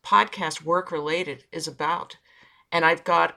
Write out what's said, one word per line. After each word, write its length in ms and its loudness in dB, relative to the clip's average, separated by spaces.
podcast, 600 0
Work 260 0
Related, 600 -6
is 160 -8
about. 480 -6
And 120 4
I've 200 4
got 320 2